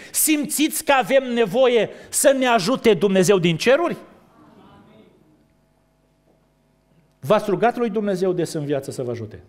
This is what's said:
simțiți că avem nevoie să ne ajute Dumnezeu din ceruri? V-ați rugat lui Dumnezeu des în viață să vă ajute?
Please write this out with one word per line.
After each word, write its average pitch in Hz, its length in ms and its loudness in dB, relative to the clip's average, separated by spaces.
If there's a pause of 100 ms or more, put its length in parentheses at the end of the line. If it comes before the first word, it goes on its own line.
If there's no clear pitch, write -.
(100)
simțiți - 720 -2
că - 80 2
avem 262 400 2
nevoie 233 580 2 (180)
să - 220 2
ne 262 160 2
ajute 233 480 2
Dumnezeu 190 440 2
din 170 180 0
ceruri? 277 400 0 (3250)
V-ați 208 300 0
rugat 208 260 0
lui 240 140 -2
Dumnezeu 190 420 -2
des 160 200 -4
în 151 120 -6
viață 139 260 -6
să 131 120 -8
vă 120 80 -6
ajute? 110 380 -12